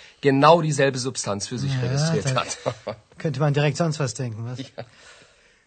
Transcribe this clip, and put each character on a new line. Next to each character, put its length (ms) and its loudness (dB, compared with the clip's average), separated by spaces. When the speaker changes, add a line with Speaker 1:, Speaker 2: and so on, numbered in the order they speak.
Speaker 1:
genau 400 8
dieselbe 380 0
Substanz 480 -6
für 100 -8
sich 180 -4
Speaker 2:
Ja, 60 -2
Speaker 1:
registriert 540 0
Speaker 2:
da 60 0
Speaker 1:
hat. 160 -8
<laughs> 300 -14
Speaker 2:
könnte 220 -4
man 140 2
direkt 240 0
sonst 220 -2
was 140 -4
denken, 320 -8
was? 140 -10
Speaker 1:
Ja. 60 -10